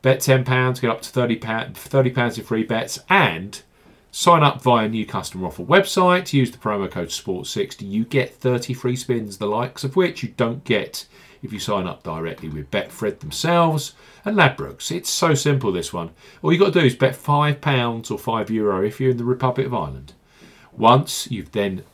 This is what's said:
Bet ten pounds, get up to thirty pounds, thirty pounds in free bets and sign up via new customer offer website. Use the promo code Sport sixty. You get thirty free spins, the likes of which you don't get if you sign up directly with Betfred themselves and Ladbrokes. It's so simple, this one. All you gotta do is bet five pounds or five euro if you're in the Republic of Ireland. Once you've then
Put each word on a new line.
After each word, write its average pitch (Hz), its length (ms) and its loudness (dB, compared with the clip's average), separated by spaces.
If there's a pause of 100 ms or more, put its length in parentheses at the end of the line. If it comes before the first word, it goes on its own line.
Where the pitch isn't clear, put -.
Bet 131 160 4
ten 131 240 4
pounds, 127 380 0
get 117 100 0
up - 120 -4
to - 60 -14
thirty 120 280 0
pounds, 113 420 -8
thirty 131 320 2
pounds 123 260 -2
in 113 60 -8
free 113 220 -2
bets - 340 -4 (100)
and 104 540 0 (480)
sign 170 320 4
up 131 180 2
via 113 280 2
new 110 180 -4
customer 92 400 -8
offer - 160 -8
website. 180 720 4
Use 127 180 4
the - 80 -20
promo 101 320 -4
code 87 220 -6
Sport - 340 -6
sixty. - 380 -6
You 104 200 -2
get 127 300 -2
thirty 123 400 -2
free 123 220 -4
spins, 113 420 -4
the 107 80 -4
likes 117 380 -4
of 135 100 -4
which 175 300 0
you 104 120 -8
don't 120 280 -2
get - 420 -4 (360)
if - 100 -12
you 104 80 -8
sign 98 260 -2
up 80 160 -10
directly 82 460 -8
with 76 220 -10
Betfred - 500 -4
themselves 165 720 0 (320)
and 214 120 -2
Ladbrokes. - 540 0
It's 175 200 -6
so - 240 2
simple, 135 360 0
this 87 220 -4
one. 85 180 -8 (320)
All 160 100 2
you 170 60 4
gotta 196 140 6
do 180 80 6
is 131 160 4
bet 131 180 2
five 147 460 0
pounds 120 500 -2
or 107 80 -4
five 113 320 -4
euro 104 320 2
if 107 160 -2
you're 131 120 2
in 120 60 2
the 117 80 -4
Republic 127 420 0
of 123 80 -6
Ireland. 69 400 -8 (580)
Once 120 580 4
you've 98 220 -8
then 98 420 -2